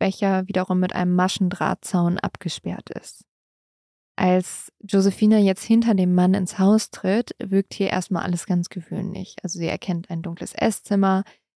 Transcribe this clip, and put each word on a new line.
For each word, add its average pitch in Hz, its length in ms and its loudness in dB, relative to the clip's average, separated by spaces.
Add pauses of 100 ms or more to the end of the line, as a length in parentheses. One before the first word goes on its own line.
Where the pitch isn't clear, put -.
welcher 190 480 0
wiederum 185 320 0
mit 185 120 0
einem 180 220 0
Maschendrahtzaun 180 1040 0
abgesperrt - 720 -8
ist. - 340 -14 (920)
Als 185 540 0 (160)
Josephina 202 520 4
jetzt 190 260 4
hinter 226 300 4
dem 180 200 4
Mann 180 200 4
ins 190 240 -2
Haus 202 320 4
tritt, 202 520 -2
wirkt 196 300 -2
hier 190 160 -2
erstmal 180 340 -4
alles 175 220 -4
ganz 180 240 0
gewöhnlich. - 760 -10
Also 170 160 -8
sie 165 80 -4
erkennt - 440 -6
ein 165 100 -6
dunkles 170 320 -10
Esszimmer, 196 720 0 (320)